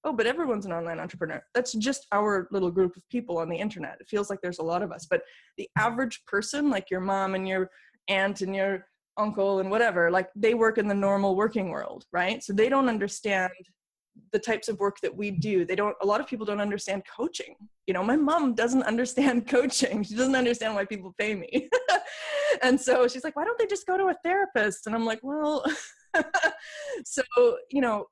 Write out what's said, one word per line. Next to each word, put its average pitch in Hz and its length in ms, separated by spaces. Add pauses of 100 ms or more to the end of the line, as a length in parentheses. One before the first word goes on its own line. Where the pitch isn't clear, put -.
"Oh, 302 80
but 220 140
everyone's 247 400
an 180 60
online 165 260
entrepreneur." 160 440 (120)
That's 247 180
just 233 400
our 202 380
little 185 200
group 180 260
of - 140
people 233 280
on 165 100
the 170 80
internet. 175 440
It - 80
feels 202 220
like 196 100
there's 180 180
a 160 60
lot 175 180
of 175 100
us, - 160
but 175 140 (360)
the 202 180
average 233 500
person, 277 440
like 196 200
your 185 100
mom 190 340
and 190 120
your 190 240 (380)
aunt 196 320
and 190 160
your 190 300 (320)
uncle 202 400
and 190 120
whatever, 196 400
like, 185 240
they 220 200
work 226 240
in 208 100
the 202 60
normal 196 420
working 208 320
world, - 440
right? 196 300
So 202 120
they 220 160
don't 269 180
understand 196 640 (800)
the 214 60
types 220 300
of 208 100
work 196 240
that - 120
we 202 160
do. 185 340
They 180 120
don't, 208 260
a 196 40
lot 208 140
of 285 60
people 220 180
don't 208 160
understand 202 460
coaching. - 500 (300)
You 190 80
know, 180 80
my 233 140
mom 294 380
doesn't 240 280
understand 240 640
<laughs> 262 100
coaching. 247 460
She 208 120
doesn't 262 200
understand 240 400
why 196 120
people 190 320
pay 214 160
me. - 400
<laughs> 508 60 (840)
And 254 180
so 254 280
she's 247 160
like, 320 100
"Why 302 100
don't 466 140
they 440 80
just 392 200
go 370 100
to 381 120
a 339 140
therapist?" 339 640
And 214 80
I'm 226 120
like, 220 160
"Well," 302 420 (500)
<laughs> 571 920
so, - 180 (480)
you 277 100
know 214 320